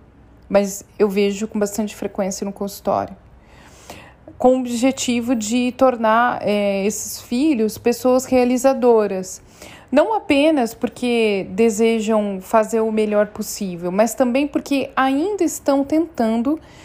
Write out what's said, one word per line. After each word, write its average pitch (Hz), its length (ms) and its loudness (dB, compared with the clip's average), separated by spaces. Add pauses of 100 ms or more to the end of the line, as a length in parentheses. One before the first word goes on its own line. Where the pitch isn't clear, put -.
(500)
mas 196 340 0 (160)
eu 214 80 4
vejo 202 400 0
com 220 100 -8
bastante 208 380 -4
frequência 196 480 -6
no 202 80 -6
consultório, 196 640 -4 (1200)
com 254 200 4
o - 20 -2
objetivo 247 760 -2
de 240 440 -2
tornar, 240 640 2
eh, 202 440 0
esses - 360 -6
filhos 240 560 0
pessoas 254 480 0
realizadoras. 240 1160 2 (500)
Não 339 220 2
apenas 294 600 2
porque 226 760 -2
desejam 214 920 2
fazer 220 380 0
o 220 140 0
melhor 208 340 2
possível, 180 640 -8
mas 220 220 2
também 262 340 0
porque 277 480 -2
ainda 294 480 0
estão 277 400 0
tentando 277 760 0 (280)